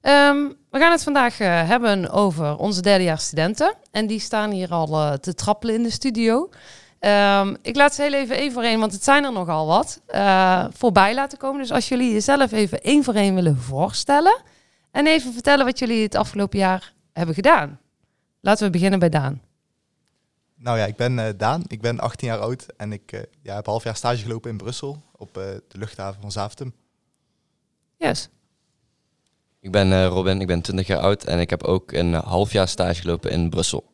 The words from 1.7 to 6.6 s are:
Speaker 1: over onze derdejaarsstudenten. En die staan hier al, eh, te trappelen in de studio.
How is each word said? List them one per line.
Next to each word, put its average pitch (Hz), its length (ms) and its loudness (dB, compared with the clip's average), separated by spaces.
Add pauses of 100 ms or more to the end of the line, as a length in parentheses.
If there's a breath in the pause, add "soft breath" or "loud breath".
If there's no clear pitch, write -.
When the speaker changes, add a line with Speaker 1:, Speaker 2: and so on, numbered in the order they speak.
Speaker 1:
over 160 480 0
onze 185 240 -2
derdejaarsstudenten. 185 920 0 (160)
En 214 160 -2
die 214 120 -4
staan 214 320 -4
hier 185 200 -4
al, 160 220 -2
eh, 151 200 0
te 156 200 -6
trappelen 214 420 -2
in 233 80 0
de 233 80 -2
studio. 233 580 0 (500 loud breath)